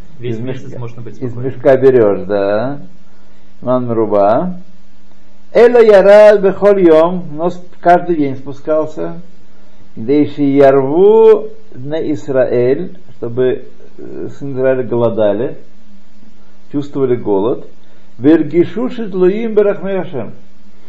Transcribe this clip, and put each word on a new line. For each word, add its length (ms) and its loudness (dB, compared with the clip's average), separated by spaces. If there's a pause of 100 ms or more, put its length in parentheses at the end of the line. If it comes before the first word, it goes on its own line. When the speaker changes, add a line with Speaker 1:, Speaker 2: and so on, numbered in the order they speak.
(200)
Speaker 1:
Весь 160 -6
Speaker 2:
из 60 -6
Speaker 1:
месяц 240 -8
Speaker 2:
мешка, 140 -10
Speaker 1:
можно 220 -8
быть 180 -10
Speaker 2:
из 120 -6
Speaker 1:
спокойным. 140 -6
Speaker 2:
мешка 320 0
берешь, 500 4
да. 540 -2 (800)
Ман 260 -2
меруба. 680 0 (960)
Эла 280 6
ярад 600 8
бехоль 440 4
йом, 480 4
но 160 -4
с-, 140 -8 (160)
каждый 380 2
день 180 -2
спускался. 840 -4 (720)
Дейши 480 0
ярву 1080 6 (240)
на 220 -6 (160)
Исраэль, 840 0 (200)
чтобы, 480 -2 (320)
э, 300 -8 (100)
сын 160 -6
Израиля 300 0
голодали, 720 0 (1120)
чувствовали 440 -2
голод. 520 -2 (500)
Вергишу 720 2
шитлуим 680 -2
берахмей 480 0
Хашем. 300 -8 (560)